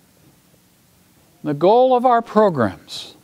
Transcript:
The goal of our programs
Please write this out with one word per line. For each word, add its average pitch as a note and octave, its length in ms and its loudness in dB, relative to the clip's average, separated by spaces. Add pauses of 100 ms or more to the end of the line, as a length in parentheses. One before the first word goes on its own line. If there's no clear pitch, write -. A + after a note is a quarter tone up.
(1400)
The D3+ 120 -6
goal A#3 400 2
of A#3+ 100 -2
our A#3+ 160 2
programs D#3+ 1040 -4